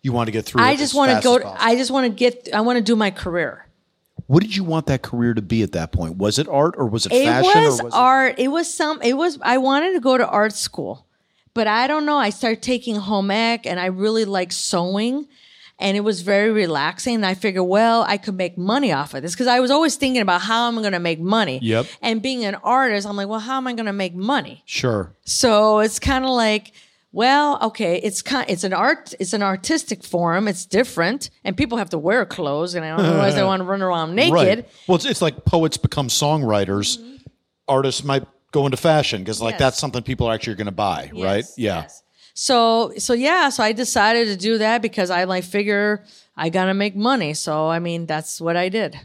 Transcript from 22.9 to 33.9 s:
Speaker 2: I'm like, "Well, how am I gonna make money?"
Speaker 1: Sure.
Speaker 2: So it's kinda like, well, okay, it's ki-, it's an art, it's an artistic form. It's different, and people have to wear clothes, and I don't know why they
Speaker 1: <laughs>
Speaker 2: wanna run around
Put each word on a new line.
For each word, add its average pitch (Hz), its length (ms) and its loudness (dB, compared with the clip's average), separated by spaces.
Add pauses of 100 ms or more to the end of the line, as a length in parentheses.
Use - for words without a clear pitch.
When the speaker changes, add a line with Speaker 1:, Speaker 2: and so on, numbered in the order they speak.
Speaker 2:
I'm 202 100 -8
like, 196 120 -4
"Well, 220 120 -6
how 254 160 -6
am 254 100 -4
I 247 60 -4
gonna 226 200 -4
make 185 220 -4
money?" 214 520 -4
Speaker 1:
Sure. 107 460 -2 (120)
Speaker 2:
So 214 560 4
it's 214 180 0
kinda 262 320 0
like, 220 420 0 (400)
well, 285 500 2
okay, 202 400 0
it's 202 200 -4
ki-, 269 260 -2
it's 190 160 -2
an 185 80 -2
art, 226 480 0
it's 185 120 -4
an 214 120 -2
artistic 196 580 -4
form. 175 460 0
It's - 180 -6
different, 202 640 -2 (140)
and 196 120 -6
people 233 220 -2
have 190 120 -4
to 170 80 -4
wear 196 280 0
clothes, 165 480 -4
and 165 100 -6
I 160 120 -8
don't 175 100 2
know 170 120 4
why - 120 4
they 196 140 0
Speaker 1:
<laughs> 190 80 2
Speaker 2:
wanna 190 100 -2
run 196 200 -4
around 170 340 -2